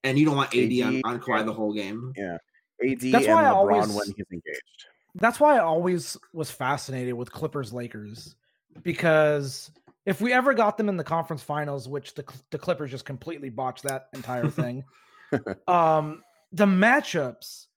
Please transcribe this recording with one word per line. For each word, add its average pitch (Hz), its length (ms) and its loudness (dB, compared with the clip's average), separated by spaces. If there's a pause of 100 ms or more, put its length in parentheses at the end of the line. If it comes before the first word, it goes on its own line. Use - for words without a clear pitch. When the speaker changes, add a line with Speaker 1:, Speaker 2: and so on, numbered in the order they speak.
Speaker 1:
And 135 140 2
you 151 60 8
don't 147 120 2
want 135 180 0
A 123 120 4
D 123 160 2
on, 113 60 0
Speaker 2:
A - 40 0
D 131 120 -2
Speaker 1:
on 117 160 -4
Kawhi 113 200 -2
Speaker 2:
and 110 80 -2
Speaker 1:
the 110 40 -4
whole 107 220 -4
game. 110 420 -8
Speaker 2:
Yeah, 87 220 -8 (440)
A 131 120 0
D 127 180 -2
Speaker 3:
That's - 140 6
Speaker 2:
and - 80 6
Speaker 3:
why 330 100 6
I 269 40 6
Speaker 2:
LeBron 226 60 6
Speaker 3:
always 107 340 4
Speaker 2:
when 104 180 -2
he's 101 260 -10
engaged. - 540 -14 (320)
Speaker 3:
That's 233 220 0
why 294 160 8
I 226 40 6
always 170 580 0 (160)
was 156 160 -6
fascinated 127 640 -4
with 117 180 -8
Clippers 143 400 -8
Lakers, 113 640 -12 (460)
because 151 880 2 (340)
if 190 160 -2
we 247 140 0
ever 262 180 4
got 214 240 2
them 208 140 -2
in 185 80 -2
the 156 60 -4
conference 165 380 -4
finals, 143 460 -6
which 139 240 -10
the 147 160 -12
Cl-, - 220 -20
the 147 80 -8
Clippers 151 320 -4
just 131 160 -12
completely 139 420 -10
botched 127 360 -6
that 135 280 -8
entire 123 380 -4
Speaker 2:
<laughs> - 0 -
Speaker 3:
thing, 127 340 -6 (840)
um, 160 560 2 (300)
the 202 140 4
matchups 190 1120 0